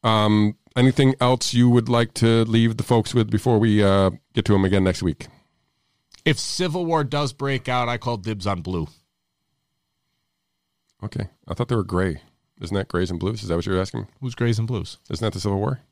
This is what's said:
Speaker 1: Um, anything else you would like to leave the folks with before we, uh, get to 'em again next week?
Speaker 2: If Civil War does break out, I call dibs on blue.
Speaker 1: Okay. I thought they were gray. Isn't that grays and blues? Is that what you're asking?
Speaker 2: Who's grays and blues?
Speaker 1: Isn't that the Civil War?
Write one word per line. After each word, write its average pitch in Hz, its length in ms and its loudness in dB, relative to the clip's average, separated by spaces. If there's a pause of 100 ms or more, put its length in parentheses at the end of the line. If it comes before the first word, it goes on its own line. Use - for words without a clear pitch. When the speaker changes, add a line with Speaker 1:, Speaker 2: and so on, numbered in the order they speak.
Speaker 1:
Um, 107 520 2 (200)
anything 131 440 4
else 123 340 0
you 120 160 4
would 120 200 4
like 117 260 0
to 113 300 4
leave 113 320 2
the - 60 -4
folks 117 300 0
with 113 160 2
before 110 300 2
we, 107 240 4
uh, 98 280 4 (220)
get 110 120 -2
to 104 100 4
'em 95 100 4
again 95 180 2
next 92 200 -2
week? 85 240 -4 (960)
Speaker 2:
If 151 160 0
Civil 180 460 -4
War 160 180 0
does 143 300 -4
break 139 340 -6
out, 123 220 -2
I 120 80 -4
call 120 200 -4
dibs 98 300 -6
on 92 140 -4
blue. 85 260 -4 (2250)
Speaker 1:
Okay. - 260 -8 (180)
I - 60 -8
thought 120 140 -6
they 120 80 -2
were 104 80 0
gray. 90 380 -2 (400)
Isn't 92 140 -8
that 95 120 -4
grays 90 220 -2
and 87 100 -6
blues? 101 220 -4
Is 98 80 -12
that 85 60 -2
what 85 100 -4
you're 92 160 -2
asking? - 260 -8 (120)
Speaker 2:
Who's 127 160 -10
grays 117 240 0
and 113 80 -4
blues? 110 320 -8 (100)
Speaker 1:
Isn't - 160 -6
that 104 80 -2
the 95 60 -8
Civil 98 180 -2
War? 123 220 -2 (120)